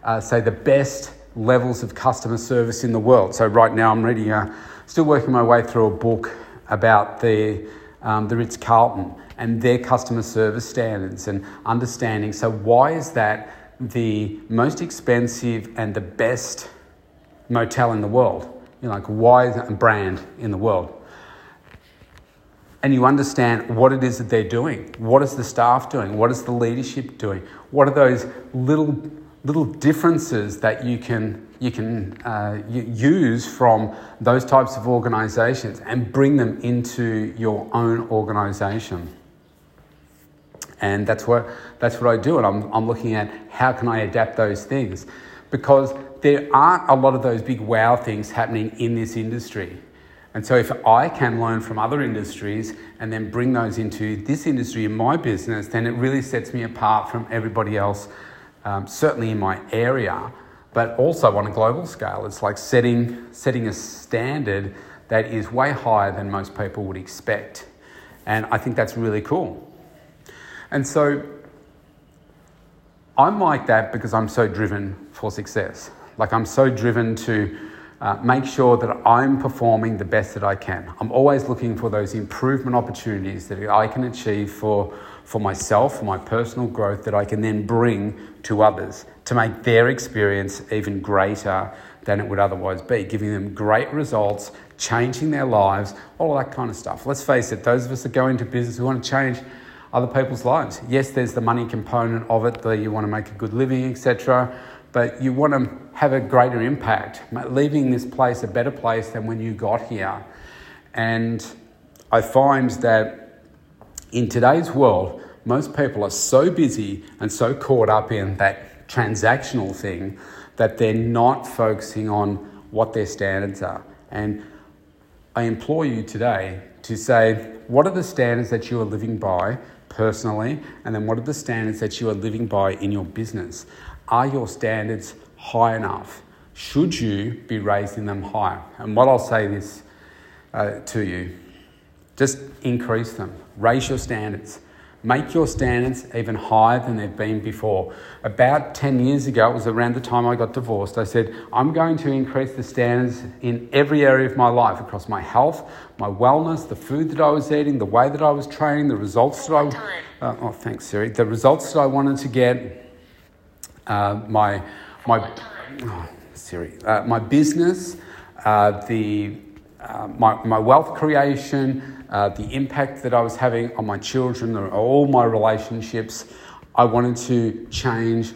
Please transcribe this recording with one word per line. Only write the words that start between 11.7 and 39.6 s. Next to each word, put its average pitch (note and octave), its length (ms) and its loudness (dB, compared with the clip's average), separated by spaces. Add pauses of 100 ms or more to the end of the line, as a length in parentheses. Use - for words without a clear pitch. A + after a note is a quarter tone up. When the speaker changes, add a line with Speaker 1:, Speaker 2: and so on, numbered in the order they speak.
Speaker 1:
So A#2 160 -2
why A#2 440 4
is D#3 180 -6
that G#2+ 420 0 (260)
the A2 600 -2 (100)
most A#2+ 320 0
expensive A#2+ 960 -2
and G#2 160 -4
the G#2 80 -4
best A2+ 680 -4 (840)
motel A#2 420 2
in G#2+ 100 -2
the G#2 60 -2
world? G2+ 380 2 (360)
You B2 80 -6
know, G#2 60 -4
like, G2+ 100 -8
why A#2+ 420 6
is A2+ 100 -2
that - 120 -8
a G#2+ 40 -2
brand G2+ 460 2 (200)
in A2+ 100 -6
the G2 80 -4
world? F#2+ 380 -2 (1900)
And C#3 100 4
you B2+ 120 6
understand C3 720 2
what B2+ 160 8
it C3 120 0
is B2 160 0
that A#2 100 -6
they're A2 180 2
doing. A#2+ 520 -4
What A#2+ 240 6
is C3+ 120 -4
the B2+ 80 -4
staff B2 460 2
doing? G#2+ 280 -4
What A2+ 120 6
is B2 140 -4
the - 80 -4
leadership A#2+ 680 -2
doing? F#2+ 240 -4 (300)
What C#3 160 6
are C#3+ 60 2
those B2+ 340 6 (260)
little, D3 480 2 (420)
little D3+ 220 0
differences C#3 960 0
that A2 260 0
you B2 140 -2
can, A2 460 -4 (140)
you B2+ 120 -2
can, A2 500 -6
uh, G#2 460 -4
y-, A#2 200 -4
use A#2+ 640 2
from A2 420 4 (280)
those B2 240 4
types C3 320 4
of A2 100 -6
organisations A#2 920 0
and A#2 320 -4
bring C#3 240 6
them A#2 240 0
into A#2+ 760 -2
your A2 380 -2
own A#2 360 0
organisation? G2+ 1000 -2 (1700)